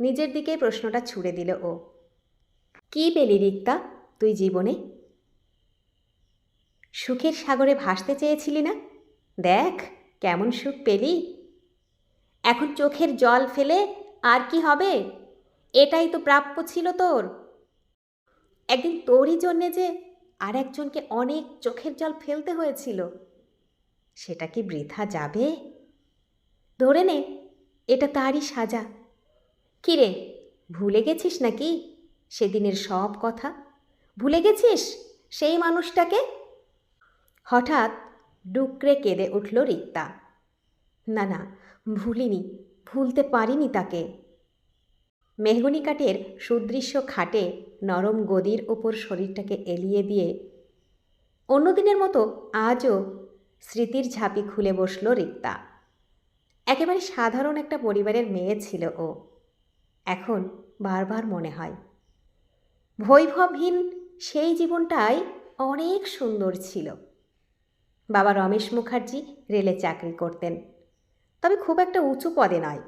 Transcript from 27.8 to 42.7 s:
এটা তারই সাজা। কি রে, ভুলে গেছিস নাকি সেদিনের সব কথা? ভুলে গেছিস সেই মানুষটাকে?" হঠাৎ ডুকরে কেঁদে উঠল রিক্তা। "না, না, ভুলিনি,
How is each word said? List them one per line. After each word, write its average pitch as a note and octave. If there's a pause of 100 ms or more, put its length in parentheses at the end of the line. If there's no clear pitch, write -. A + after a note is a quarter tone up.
এটা C4
তারই C#4
সাজা। A3+ (960)
কি E4+
রে, G3+ (340)
ভুলে G3+
গেছিস E4
নাকি C#4 (340)
সেদিনের G3+
সব G3
কথা? A3+ (640)
ভুলে D4
গেছিস G#4+ (260)
সেই D#4+
মানুষটাকে?" E4+ (1160)
হঠাৎ B3 (640)
ডুকরে C4+
কেঁদে G3
উঠল G3+
রিক্তা। E3 (960)
"না, G#3+
না, E3 (380)
ভুলিনি, G3+ (280)